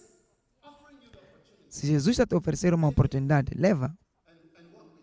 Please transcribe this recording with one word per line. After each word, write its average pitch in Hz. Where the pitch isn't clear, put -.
Se -
Jesus 151
está 247
a 220
te -
oferecer 170
uma 165
oportunidade, 139
leva 151